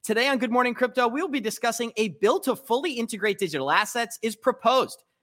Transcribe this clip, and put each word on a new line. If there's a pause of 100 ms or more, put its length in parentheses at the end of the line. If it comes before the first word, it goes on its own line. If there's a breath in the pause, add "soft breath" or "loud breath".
Today
on
Good
Morning
Crypto,
we'll
be
discussing
a
bill
to
fully
integrate
digital
assets
is
proposed, (200)